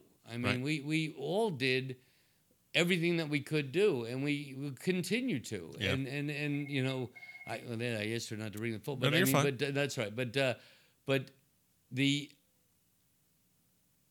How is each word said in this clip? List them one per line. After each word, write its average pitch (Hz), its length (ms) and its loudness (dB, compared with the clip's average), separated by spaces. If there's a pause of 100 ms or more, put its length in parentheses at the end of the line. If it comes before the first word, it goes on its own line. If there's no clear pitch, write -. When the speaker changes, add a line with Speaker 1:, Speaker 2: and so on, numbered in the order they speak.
(320)
Speaker 1:
I 117 60 -6
mean, 120 80 -4
Speaker 2:
Right. 110 160 2
Speaker 1:
we, 151 180 0
we 156 380 0
all 180 320 0
did 131 480 0 (760)
everything 175 440 4
that 160 100 0
we 147 140 0
could 143 320 -2
do, 160 320 4
and 127 180 -4
we, 143 340 -2
we 143 140 -6
continue 185 720 0
to. 87 360 -8
Speaker 2:
Yeah. 95 140 2
Speaker 1:
And, 131 160 0
and, 143 240 -2
and, 143 380 -2
you 139 140 0
know, 131 260 -2 (360)
I, 113 220 -6
well, 120 100 -4
then 117 220 -2
I 107 160 -2
asked 113 140 -4
her 110 80 -6
not 107 160 -6
to 107 60 -8
ring 117 120 -2
the 107 80 -4
phone, 143 200 -6
Speaker 2:
No, 127 80 4
Speaker 1:
but - 20 6
Speaker 2:
no, 151 60 2
Speaker 1:
I - 20 6
Speaker 2:
you're - 80 6
Speaker 1:
mean, 135 100 4
Speaker 2:
fine. 139 220 4
Speaker 1:
but, 139 100 0
uh, 139 40 -2
that's 139 260 0
right. 104 180 -2
But, 123 220 -2
uh, 131 160 4 (520)
but 135 260 2 (600)
the, 139 400 2 (1800)